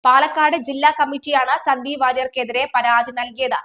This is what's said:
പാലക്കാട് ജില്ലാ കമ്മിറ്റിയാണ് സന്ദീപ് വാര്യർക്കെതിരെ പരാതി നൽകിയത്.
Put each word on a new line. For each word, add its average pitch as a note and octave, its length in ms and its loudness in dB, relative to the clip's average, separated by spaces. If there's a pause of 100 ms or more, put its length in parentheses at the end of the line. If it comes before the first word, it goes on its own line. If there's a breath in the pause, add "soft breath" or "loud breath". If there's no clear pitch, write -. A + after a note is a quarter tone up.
പാലക്കാട് D4+ 520 4
ജില്ലാ C#4 440 0
കമ്മിറ്റിയാണ് C#4 580 0
സന്ദീപ് C4+ 420 -2
വാര്യർക്കെതിരെ B3+ 760 -2
പരാതി A#3+ 360 2
നൽകിയത്. A#3+ 540 -4